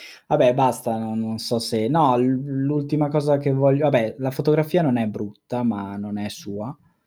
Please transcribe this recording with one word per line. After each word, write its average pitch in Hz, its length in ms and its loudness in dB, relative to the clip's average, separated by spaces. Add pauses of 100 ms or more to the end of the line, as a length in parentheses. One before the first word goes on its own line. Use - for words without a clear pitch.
(260)
Vabbè, 139 280 4
basta, 123 440 0
non, 110 220 -4
non 110 180 -4
so 117 200 -2
se, 113 300 -2
no, 139 280 4
l-, 135 480 0
l'ultima 147 440 0
cosa 147 280 2
che 139 160 0
voglio, 139 320 2
vabbè, 123 340 2
la 131 120 -4
fotografia 151 520 2
non 131 140 2
è 113 100 0
brutta, 104 560 -6
ma 101 340 -2
non 104 220 -6
è 104 100 -6
sua. 104 480 -10 (300)